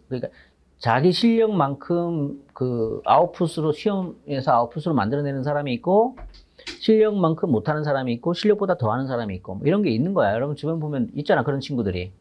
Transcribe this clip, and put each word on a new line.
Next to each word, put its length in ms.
그러니까 200
자기 340
실력만큼 1400
그 520
아웃풋으로, 680
시험에서 800
아웃풋으로 420
만들어내는 480
사람이 320
있고, 420
실력만큼 680
못하는 320
사람이 320
있고, 200
실력보다 420
더하는 320
사람이 280
있고, 200
뭐 100
이런 160
게 80
있는 240
거야. 180
여러분 220
주변 240
보면 360
있잖아, 280
그런 180
친구들이. 600